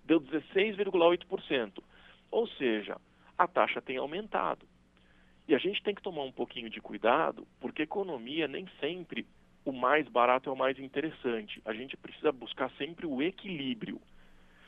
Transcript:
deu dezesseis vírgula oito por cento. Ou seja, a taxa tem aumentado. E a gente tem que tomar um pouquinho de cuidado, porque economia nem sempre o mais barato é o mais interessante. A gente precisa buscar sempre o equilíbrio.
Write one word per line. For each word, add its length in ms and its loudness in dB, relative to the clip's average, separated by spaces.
deu 140 6
dezesseis 580 0
vírgula 280 4
oito 220 6
por 160 -4
cento. 400 -2
Ou 180 2
seja, 500 0
a 100 6
taxa 340 2
tem 160 -6
aumentado. 680 -4
E 80 6
a 20 2
gente 260 -2
tem 100 0
que 80 -8
tomar 220 -6
um 80 -6
pouquinho 380 -8
de 100 -10
cuidado, 680 2
porque 220 -6
economia 680 -4
nem 180 -6
sempre 460 -6
o 60 -2
mais 360 2
barato 420 4
é 40 -2
o 40 -4
mais 220 0
interessante. 880 -4
A 80 -4
gente 240 -10
precisa 340 -2
buscar 460 -6
sempre 280 -8
o 160 -2
equilíbrio. 800 -4